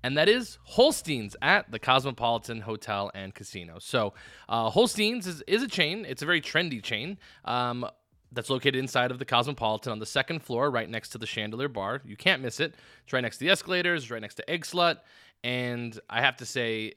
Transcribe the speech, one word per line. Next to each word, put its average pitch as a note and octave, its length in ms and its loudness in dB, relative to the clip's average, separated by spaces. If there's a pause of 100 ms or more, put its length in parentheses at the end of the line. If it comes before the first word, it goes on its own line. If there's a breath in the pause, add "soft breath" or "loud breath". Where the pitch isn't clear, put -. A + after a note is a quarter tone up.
And C3 120 -2
that D#3+ 140 6
is A#3 320 2
Holstein's D3 800 4
at F3+ 300 4
the A2 80 -6
Cosmopolitan A#2+ 840 2
Hotel G#2 540 -4
and F#2+ 180 -10
Casino. E2+ 460 -14
So, G#2+ 340 -2 (340 loud breath)
uh, A2+ 220 2
Holstein's G#3+ 560 2
is, E3+ 220 -8
is A3+ 160 4
a C4+ 40 -4
chain. F#3+ 400 0
It's C3 140 -8
a C#3 40 -6
very E3+ 140 4
trendy D3+ 440 0
chain, C3 340 -4 (280 loud breath)
um, B2 380 0 (480)
that's - 200 -4
located B2+ 240 2
inside C3 340 2
of B2 80 -6
the B2 80 -8
Cosmopolitan A#2+ 640 0
on G#2+ 60 -4
the G#2+ 80 -8
second D3+ 380 -2
floor, B2+ 260 0
right A2+ 180 -2
next A2 220 -8
to - 80 -12
the A2 80 -8
Chandelier A2 420 -4
Bar. A#2 380 -6
You G#2 100 -14
can't E3 280 0
miss A#2+ 160 -6
it. E3 160 0 (280 loud breath)
It's - 80 -12
right B2+ 100 2
next A#2 180 -4
to C3 60 -4
the E3+ 40 2
escalators, F3 640 0
right A2+ 100 -8
next G#2 140 -12
to - 120 -10
Egg E3 180 -4
Slut. E3+ 320 2 (460 soft breath)
And A#2+ 560 -4 (120)
I A#2 100 2
have C3+ 160 2
to B2 80 -12
say A2+ 520 -2